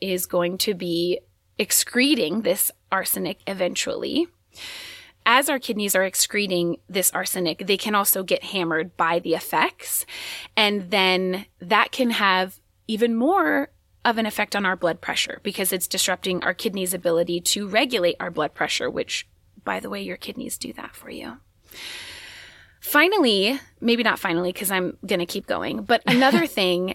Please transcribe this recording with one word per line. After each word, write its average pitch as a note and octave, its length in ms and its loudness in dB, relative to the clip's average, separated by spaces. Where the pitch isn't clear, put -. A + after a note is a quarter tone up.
is F3+ 240 -2
going F3+ 320 0
to G#3 160 0
be F3 460 -2
excreting A3+ 840 2
this F#3+ 280 2
arsenic F#3+ 540 -2
eventually. F#3+ 840 -2
As C4+ 240 4
our C#4 80 2
kidneys G#3 360 -2
are F#3+ 80 4
excreting F#3 760 0
this F#3 240 0
arsenic, F#3 540 -2
they G3 100 2
can G#3 180 -2
also G3 280 2
get F3+ 200 0
hammered E3 540 -2
by E3+ 220 2
the F3 160 0
effects. - 720 -2
And G#3 340 0
then F#3 540 2
that G#3 320 2
can A#3+ 180 2
have F#3+ 480 2
even A3+ 260 2
more D4 560 2
of A#3 140 2
an - 80 0
effect G#3 320 -2
on G3+ 80 0
our F#3 120 2
blood E3 260 0
pressure - 400 -2
because G3 320 -2
it's F#3 120 -2
disrupting F#3 560 -2
our F#3 120 0
kidneys' F#3+ 400 -4
ability F3 480 0
to G3+ 260 -2
regulate G#3+ 500 2
our F3+ 120 -6
blood D3+ 240 -2
pressure, - 360 -2
which, - 380 -6
by - 160 -4
the G3+ 120 -10
way, G3+ 120 -8
your F#3 140 -10
kidneys - 400 -10
do - 160 -10
that - 240 -14
for - 140 -18
you. - 260 -12
Finally, C#4 800 4
maybe A#3 200 2
not A3 160 2
finally, F3+ 360 0
'cause - 160 -4
I'm F#3 340 0
gonna F#3 220 0
keep - 200 -8
going, G#2 360 -4
but A3+ 240 2
another C4+ 400 6
<laughs> - 120 -4
thing F#3 360 0